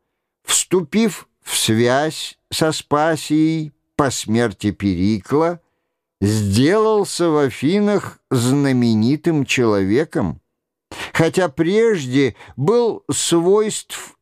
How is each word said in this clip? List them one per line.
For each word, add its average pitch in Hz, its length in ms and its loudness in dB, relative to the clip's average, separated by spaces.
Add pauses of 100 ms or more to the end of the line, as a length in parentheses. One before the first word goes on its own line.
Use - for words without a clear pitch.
(440)
вступив - 840 -2 (140)
в - 160 -8
связь 120 800 0 (140)
со 160 200 0
Спасией 156 1000 -2 (240)
по 139 160 0
смерти 110 600 -2
Перикла, 107 920 -2 (600)
сделался 156 1080 2
в 151 80 2
Афинах 185 840 0 (100)
знаменитым 131 1160 2
человеком, 107 960 0 (720)
хотя 170 360 2
прежде 160 840 0 (220)
был 208 540 0
свойств 190 1120 -2